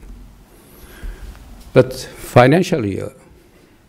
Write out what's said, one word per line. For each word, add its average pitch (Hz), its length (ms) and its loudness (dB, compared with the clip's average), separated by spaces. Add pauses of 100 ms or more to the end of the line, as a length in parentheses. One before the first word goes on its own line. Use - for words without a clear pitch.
(1700)
But 131 220 2
financially, 127 1040 0
uh, 98 100 -10 (800)